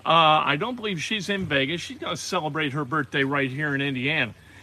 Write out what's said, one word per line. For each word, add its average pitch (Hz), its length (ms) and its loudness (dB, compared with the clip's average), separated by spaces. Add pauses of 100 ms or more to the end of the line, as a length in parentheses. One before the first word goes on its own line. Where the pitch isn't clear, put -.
Uh, 156 400 6
I 143 100 2
don't 226 200 -2
believe 214 260 -4
she's 202 280 -4
in 196 160 -2
Vegas. 147 360 0
She's - 180 -12
gonna 180 180 -6
celebrate 156 560 -2
her 147 120 -2
birthday 143 380 0
right 135 280 0
here 143 240 -2
in 135 60 0
Indiana. 139 520 -2 (300)